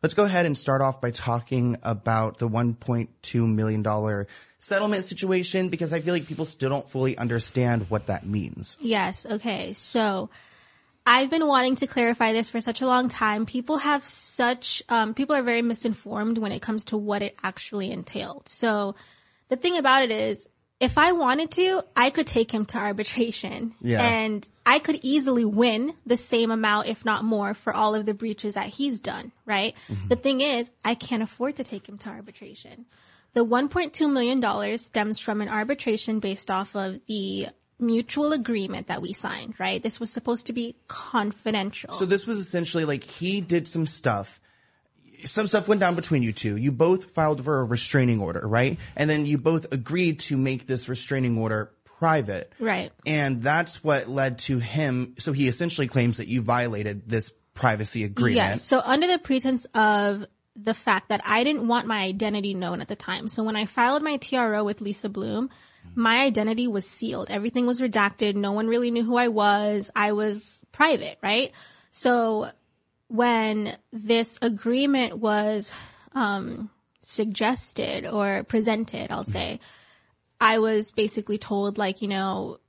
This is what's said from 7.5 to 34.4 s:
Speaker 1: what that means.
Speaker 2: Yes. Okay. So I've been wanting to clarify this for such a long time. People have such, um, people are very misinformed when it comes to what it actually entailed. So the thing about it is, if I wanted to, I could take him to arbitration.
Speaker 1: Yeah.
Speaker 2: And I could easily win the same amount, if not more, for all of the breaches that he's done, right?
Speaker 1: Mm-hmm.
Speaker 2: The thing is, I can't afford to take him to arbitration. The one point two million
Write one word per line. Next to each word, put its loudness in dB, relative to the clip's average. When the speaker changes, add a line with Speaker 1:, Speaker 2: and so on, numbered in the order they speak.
Speaker 1:
what 0
that -4
means. -4
Speaker 2:
Yes. -2
Okay. -4
So 0
I've 8
been 2
wanting 4
to -2
clarify 2
this 0
for -4
such -4
a -2
long 4
time. 0
People -2
have 2
such, 0
um, 2
people 0
are 2
very 2
misinformed -2
when -2
it -8
comes -4
to -4
what -2
it -6
actually -6
entailed. -10
So 0
the 0
thing 0
about 6
it 0
is, -2
if 2
I 6
wanted 2
to, 2
I 6
could 0
take 2
him 0
to -6
arbitration. -2
Speaker 1:
Yeah. 2
Speaker 2:
And 0
I 6
could 0
easily 2
win 2
the 2
same 2
amount, 0
if -6
not 0
more, 0
for -4
all 2
of -2
the 0
breaches -6
that -4
he's -2
done, -8
right? 0
Speaker 1:
Mm-hmm. -6
Speaker 2:
The 4
thing 2
is, 0
I 2
can't -4
afford -4
to -6
take -10
him -18
to -12
arbitration. -18
The 2
one 0
point -4
two 2
million 2